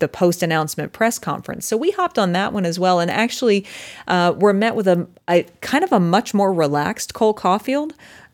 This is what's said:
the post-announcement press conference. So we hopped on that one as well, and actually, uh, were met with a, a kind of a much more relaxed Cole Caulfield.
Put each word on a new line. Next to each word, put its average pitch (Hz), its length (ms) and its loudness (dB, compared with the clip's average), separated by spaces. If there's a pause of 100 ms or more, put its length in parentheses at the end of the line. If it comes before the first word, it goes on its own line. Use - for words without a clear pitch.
the 151 80 0
post-announcement 165 800 -2
press - 260 -2
conference. - 480 -8
So 220 120 -2
we 330 140 0
hopped 349 280 -2
on 185 140 0
that 196 180 -2
one 196 140 -2
as 170 120 -4
well, 180 220 2
and 170 100 0
actually, 214 560 0 (440)
uh, 175 280 2
were 202 140 4
met 214 240 0
with 196 140 0
a, 175 180 2 (220)
a 175 140 4 (180)
kind 311 240 0
of 330 80 0
a 208 80 6
much 180 320 2
more 196 180 2
relaxed 151 640 -2
Cole 214 200 2
Caulfield. 262 600 -2 (400)